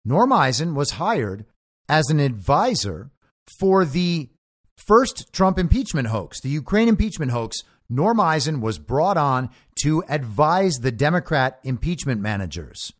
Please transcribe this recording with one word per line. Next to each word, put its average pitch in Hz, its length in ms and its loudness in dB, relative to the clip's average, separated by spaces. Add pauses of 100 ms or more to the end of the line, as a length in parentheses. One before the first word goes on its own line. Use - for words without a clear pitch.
Norm 202 280 2
Eisen 147 440 0
was 139 160 -2
hired 117 540 -4 (420)
as 147 220 2
an 151 100 2
advisor 135 920 -2 (480)
for 190 260 4
the 165 440 -2 (480)
first - 560 2
Trump 190 260 2
impeachment 175 500 2
hoax, 104 320 -6
the 127 80 -8
Ukraine 156 380 0
impeachment 180 460 0
hoax. 117 320 -6 (240)
Norm 196 320 2
Eisen 156 400 0
was 107 180 -2
brought 151 380 0
on 131 340 0 (320)
to 156 260 0
advise 151 680 2
the 123 160 -2
Democrat 143 720 0
impeachment 131 560 -4
managers. 95 800 -8